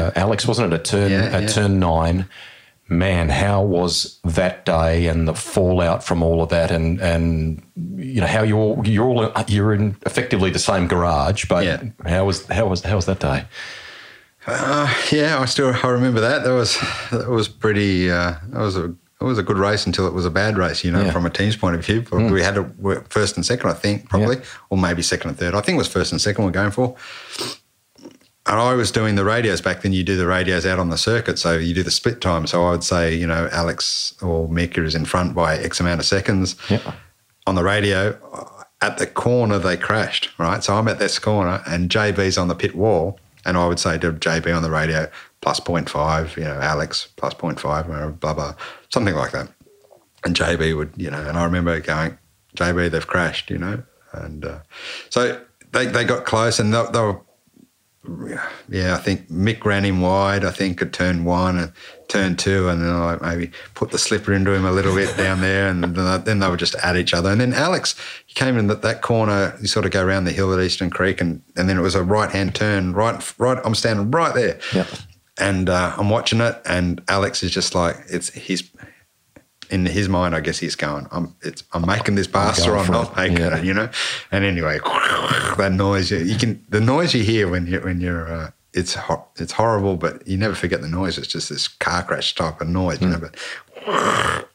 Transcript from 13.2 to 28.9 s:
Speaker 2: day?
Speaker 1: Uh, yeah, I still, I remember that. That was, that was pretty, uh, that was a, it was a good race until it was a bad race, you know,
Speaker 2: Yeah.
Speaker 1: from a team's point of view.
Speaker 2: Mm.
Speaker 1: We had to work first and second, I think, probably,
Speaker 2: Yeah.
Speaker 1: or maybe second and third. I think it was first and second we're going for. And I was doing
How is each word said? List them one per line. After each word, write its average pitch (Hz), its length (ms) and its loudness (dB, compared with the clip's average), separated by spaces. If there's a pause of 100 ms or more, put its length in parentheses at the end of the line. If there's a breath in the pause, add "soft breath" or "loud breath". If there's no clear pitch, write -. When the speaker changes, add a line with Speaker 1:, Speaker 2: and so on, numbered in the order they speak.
Speaker 2:
day? 67 240 -2 (1000 loud breath)
Speaker 1:
Uh, 135 480 0 (180)
yeah, 151 280 2
I 131 60 0
still, 127 280 2 (100)
I 131 40 4
remember 123 320 4
that. 127 240 2
That 127 100 2
was, 117 240 2 (340 loud breath)
that 113 180 -2
was 113 180 2
pretty, 98 640 2
uh, 87 220 0 (160)
that 113 100 -6
was 104 160 0
a, 87 100 -2
it - 380 -10
was 127 140 2
a - 60 2
good 104 140 0
race 101 280 2
until 92 220 0
it 80 60 -2
was 87 120 0
a 85 60 0
bad 101 260 0
race, 85 260 0
you 90 80 2
know, 98 120 2
Speaker 2:
Yeah. 90 80 2
Speaker 1:
from 87 140 0
a 85 40 0
team's 104 260 0
point 87 200 0
of 85 100 -4
view. 110 160 0
Speaker 2:
Mm. 110 300 2
Speaker 1:
We 95 100 4
had 98 140 2
to 98 80 0 (160)
work 98 300 -2
first 104 280 0
and 87 80 -2
second, - 240 0
I 82 40 0
think, 104 360 -4
probably, 110 280 2
Speaker 2:
Yeah. - 60 -10 (260 loud breath)
Speaker 1:
or 98 100 2
maybe 87 240 2
second 85 260 -2
and - 100 -6
third. 87 140 -2
I 101 80 0
think 175 140 0
it - 20 2
was 101 100 2
first - 240 0
and 98 80 -2
second 104 240 0
we're 92 80 2
going 98 200 0
for. 123 240 0 (1500 loud breath)
And 107 120 2
I 123 140 4
was 117 160 2
doing 110 260 2